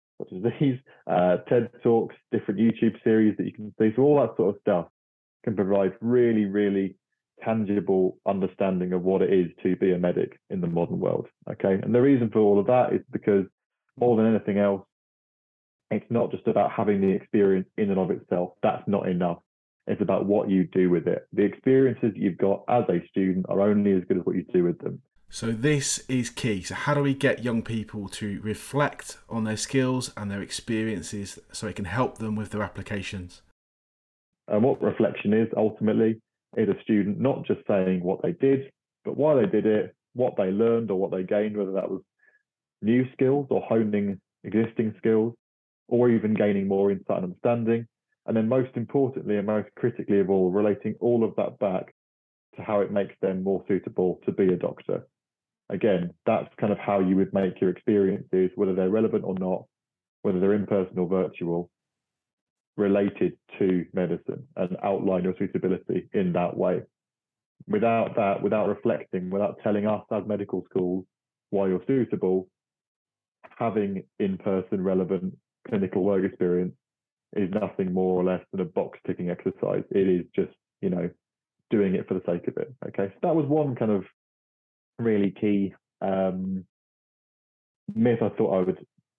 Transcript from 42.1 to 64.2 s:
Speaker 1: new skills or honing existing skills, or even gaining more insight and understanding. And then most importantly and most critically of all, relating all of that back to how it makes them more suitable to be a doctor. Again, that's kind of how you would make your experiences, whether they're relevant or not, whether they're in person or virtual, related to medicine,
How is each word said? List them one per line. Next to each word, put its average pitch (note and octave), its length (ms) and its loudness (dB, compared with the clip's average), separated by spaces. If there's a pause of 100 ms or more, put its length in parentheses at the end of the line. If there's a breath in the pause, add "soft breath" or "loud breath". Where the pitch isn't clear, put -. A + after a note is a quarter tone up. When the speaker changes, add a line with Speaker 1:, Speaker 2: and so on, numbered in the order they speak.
Speaker 1:
new B2 320 2
skills C3+ 380 2
or A2 100 0
honing G#2 580 0 (240)
existing A2 540 -2
skills, A2+ 380 0 (540)
or A#2+ 200 4
even G#2+ 240 2
gaining G2+ 320 2
more G2 260 2
insight F#2+ 260 -4
and F#2 80 -2
understanding. A#2 600 0 (400)
And A2+ 120 -2
then A2 100 0
most B2+ 280 0
importantly B2+ 600 -2
and G2+ 100 -2
most G#2+ 300 -2
critically G#2+ 460 0
of F2+ 80 0
all, F#2+ 200 4
relating G#2 520 0
all A#2 240 2
of G2 100 -6
that - 240 -4
back F#2 340 -2 (600)
to - 80 -14
how G#2 160 0
it G2 120 0
makes G2+ 300 -4
them F#2 220 -2
more F#2+ 240 -2
suitable F2+ 580 -2
to F#2+ 60 0
be F#2 220 2
a - 20 2
doctor. - 500 -6 (640)
Again, F#2 440 0 (120)
that's A2 220 0 (120)
kind G#2 120 0
of G2 80 0
how G2+ 200 0
you F#2+ 180 2
would F#2+ 160 0
make F#2+ 260 0
your F#2 100 2
experiences, F#2 840 2
whether F#2+ 180 0
they're F#2 160 2
relevant A2 360 0
or F#2+ 80 -4
not, F#2 320 -4 (560)
whether F#2+ 180 0
they're G2 140 4
in G#2 140 0
person F#2 300 -2
or F2+ 100 0
virtual, F2 640 -2 (1080)
related G2+ 560 2 (260)
to F#2 340 2
medicine, F2 600 -4